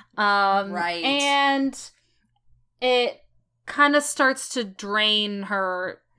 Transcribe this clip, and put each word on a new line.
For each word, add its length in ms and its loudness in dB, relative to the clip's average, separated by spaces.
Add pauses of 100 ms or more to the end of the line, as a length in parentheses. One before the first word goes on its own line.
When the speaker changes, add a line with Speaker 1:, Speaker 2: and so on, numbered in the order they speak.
(180)
Speaker 1:
Um, 560 2
Speaker 2:
Right. 320 -4
Speaker 1:
and 760 0 (1000)
it 400 2 (440)
kind 300 2
of 80 4
starts 460 0
to 140 -4
drain 800 -2
her 580 -4 (180)